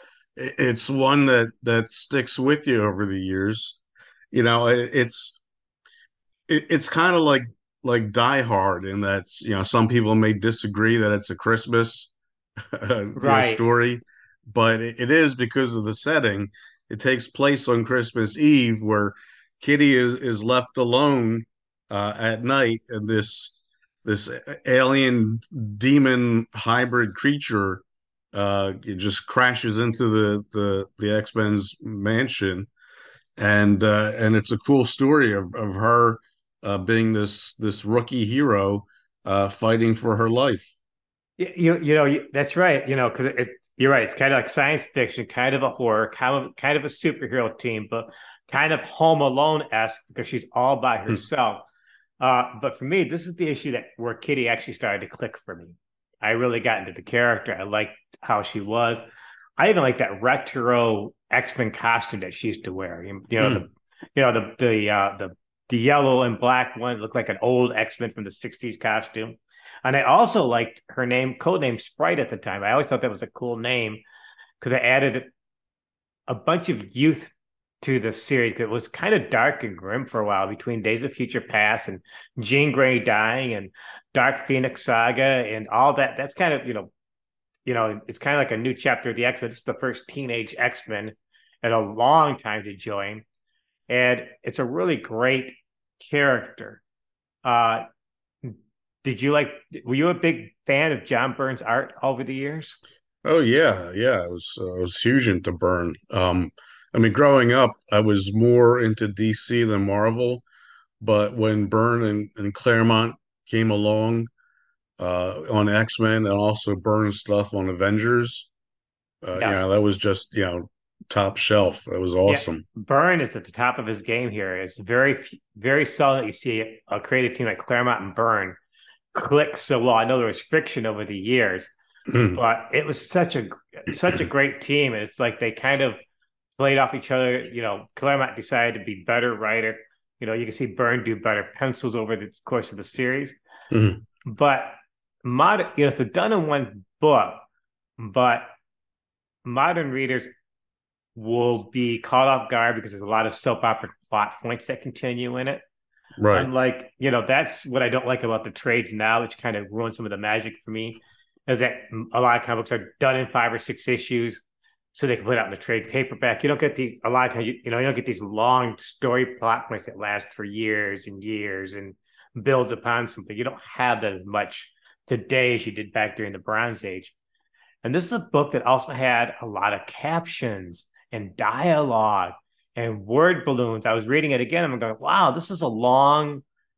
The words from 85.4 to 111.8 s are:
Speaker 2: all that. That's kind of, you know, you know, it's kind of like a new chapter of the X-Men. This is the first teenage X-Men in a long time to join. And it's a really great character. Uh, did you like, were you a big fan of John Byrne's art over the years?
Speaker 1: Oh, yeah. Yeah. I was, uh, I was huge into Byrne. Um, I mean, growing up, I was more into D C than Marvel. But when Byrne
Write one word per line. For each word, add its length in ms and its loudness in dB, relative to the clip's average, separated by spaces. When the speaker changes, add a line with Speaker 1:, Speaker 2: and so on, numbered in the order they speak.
Speaker 2:
all 260 4
that. 220 0
That's 180 -8
kind 200 0
of, 120 -6
you 80 -6
know, 160 -10
you 100 -2
know, 340 -2
it's 100 -12
kind 180 0
of 40 2
like 120 0
a 40 -4
new 180 -2
chapter 360 -2
of 60 -6
the 80 -2
X-Men. 260 -2
This 100 -16
is 40 -20
the 100 -4
first 340 -8
teenage 480 -8
X-Men 560 -4
in 100 0
a 80 2
long 560 4
time 280 -8
to 120 -14
join. 460 -8
And 380 2
it's 160 -12
a 60 0
really 320 -2
great 560 -2
character. 720 -2
Uh, 400 2
did 160 -4
you 120 2
like, 160 4
were 100 -4
you 140 2
a 60 2
big 360 -2
fan 260 2
of 120 -6
John 320 0
Byrne's 260 -4
art 400 -2
over 220 -2
the 100 -10
years? 420 -10
Speaker 1:
Oh, 160 4
yeah. 520 4
Yeah. 300 0
I 40 -6
was, 340 -10
uh, 140 -6
I 40 -8
was 220 -4
huge 280 4
into 240 0
Byrne. 420 0
Um, 400 2
I 40 0
mean, 140 6
growing 400 6
up, 180 6
I 100 6
was 340 2
more 460 6
into 280 0
D 240 -2
C 320 0
than 220 0
Marvel. 560 0
But 360 2
when 300 2
Byrne 380 2